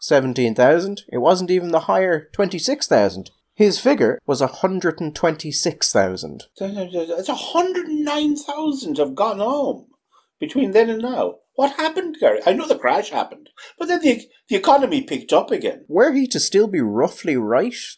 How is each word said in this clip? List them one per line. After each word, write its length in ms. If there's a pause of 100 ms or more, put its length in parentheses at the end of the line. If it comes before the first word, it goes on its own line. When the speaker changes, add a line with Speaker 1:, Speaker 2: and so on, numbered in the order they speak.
Speaker 1:
seventeen 540
thousand. 540
It 100
wasn't 320
even 200
the 100
higher 520
twenty-six 540
thousand. 440 (240)
His 240
figure 480
was 140
a 60
hundred 520
and 160
twenty-six 760
thousand. 520 (140)
Speaker 2:
That's 720
a 60
hundred 520
and 160
nine 320
thousand 640
have 180
gone 240
home 500 (520)
between 300
then 180
and 140
now. 340 (180)
What 220
happened, 420
Gary? 280
I 80
know 120
the 120
crash 320
happened, 400 (280)
but 100
then 120
the, 220 (260)
the 80
economy 460
picked 320
up 160
again. 360
Speaker 1:
Were 260
he 160
to 120
still 260
be 140
roughly 560
right, 400 (220)